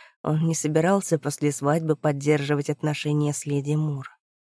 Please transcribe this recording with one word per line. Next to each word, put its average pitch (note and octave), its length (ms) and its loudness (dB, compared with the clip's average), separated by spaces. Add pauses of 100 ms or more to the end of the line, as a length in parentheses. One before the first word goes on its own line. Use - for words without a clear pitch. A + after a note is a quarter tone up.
(240)
он D#3 220 0
не E3 100 0
собирался D#3+ 600 2
после D3 360 -2
свадьбы D#3 420 0
поддерживать C#3+ 720 0
отношения D3 640 0
с - 120 -10
леди C#3+ 300 -2
Мур. D3 340 -2 (500)